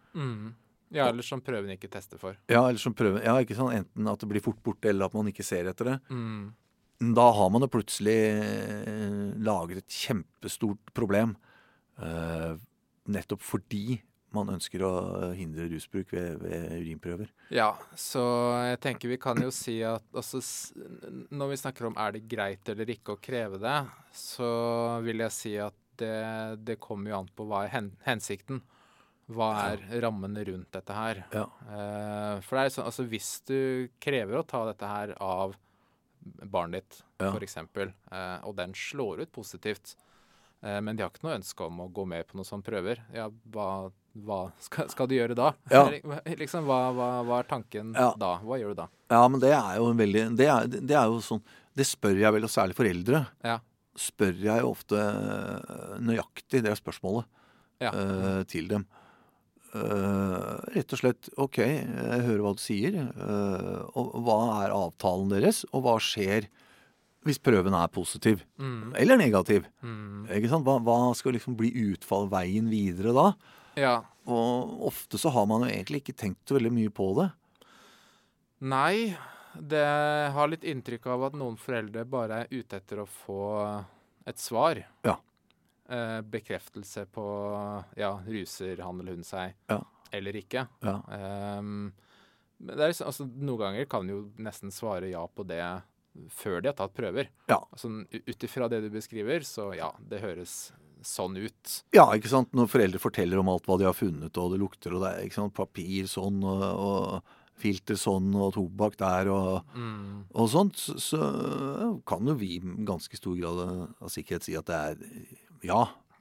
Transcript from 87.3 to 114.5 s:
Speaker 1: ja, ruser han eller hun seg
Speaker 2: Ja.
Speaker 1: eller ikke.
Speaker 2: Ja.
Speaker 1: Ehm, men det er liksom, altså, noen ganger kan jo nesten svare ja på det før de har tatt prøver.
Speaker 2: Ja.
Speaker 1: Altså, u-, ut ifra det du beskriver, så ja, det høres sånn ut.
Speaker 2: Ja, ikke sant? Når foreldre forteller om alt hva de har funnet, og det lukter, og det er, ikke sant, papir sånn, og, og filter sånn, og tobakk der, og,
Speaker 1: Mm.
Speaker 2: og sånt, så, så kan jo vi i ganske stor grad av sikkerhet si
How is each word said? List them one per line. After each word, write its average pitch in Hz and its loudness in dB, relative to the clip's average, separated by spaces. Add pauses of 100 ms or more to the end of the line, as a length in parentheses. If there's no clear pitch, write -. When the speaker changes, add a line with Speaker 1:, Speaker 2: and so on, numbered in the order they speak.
Speaker 1:
ja, 101 -2 (100)
ruser 95 -8
han 90 -10
eller 92 -10
hun 85 -12
seg 92 -8 (160)
Speaker 2:
Ja. 107 0 (280)
Speaker 1:
eller 98 -8
ikke. 120 -6 (160)
Speaker 2:
Ja. 101 -2 (120)
Speaker 1:
Ehm, 101 -8 (640)
men - -14
det 147 -2
er 156 4
liksom, - -6
altså, 139 -8
noen 135 -4
ganger 104 -2
kan 95 -4
jo 101 -8
nesten 107 -12
svare 95 -6
ja 85 -6
på 101 -12
det 85 -6 (680)
før 87 -4
de 107 0
har 143 -4
tatt 95 -6
prøver. 110 -4 (180)
Speaker 2:
Ja. 113 4 (120)
Speaker 1:
Altså, - -12 (240)
u-, 113 -12
ut 117 -10
ifra 120 -4
det 117 -2
du 107 -6
beskriver, 107 -6
så 104 -8
ja, 80 -6 (180)
det 104 -8
høres 90 -10 (320)
sånn 95 -6
ut. - -8 (100)
Speaker 2:
Ja, 175 12
ikke 110 2
sant? 127 4
Når 120 6
foreldre 95 4
forteller 95 0
om 95 4
alt 90 0
hva 95 4
de 95 6
har 92 6
funnet, 80 -2
og 90 0
det 95 0
lukter, 92 -4
og 92 0
det 92 -2
er, 92 -8
ikke - -12
sant, 104 -4
papir 95 -4
sånn, 98 -2
og, 95 0
og 95 -2 (320)
filter 101 -2
sånn, 98 2
og 98 2
tobakk 95 0
der, 95 2
og, 95 0 (120)
Speaker 1:
Mm. 101 -8
Speaker 2:
og 113 4
sånt, 190 4
så, - -8
så 139 -2
kan 98 -2
jo 147 4
vi 95 -4
i - -6
ganske 92 -4
stor 90 -4
grad 87 -2 (400)
av 92 -12
sikkerhet 85 -6
si 85 -6